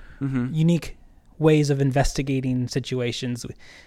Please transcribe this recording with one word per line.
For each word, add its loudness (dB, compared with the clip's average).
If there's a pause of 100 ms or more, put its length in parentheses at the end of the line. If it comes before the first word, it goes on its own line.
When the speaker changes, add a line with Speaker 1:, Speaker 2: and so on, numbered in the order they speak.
(220)
Speaker 1:
Mm-hmm. -2
Speaker 2:
unique 2 (420)
ways 4
of 2
investigating 0
situations, -4 (400)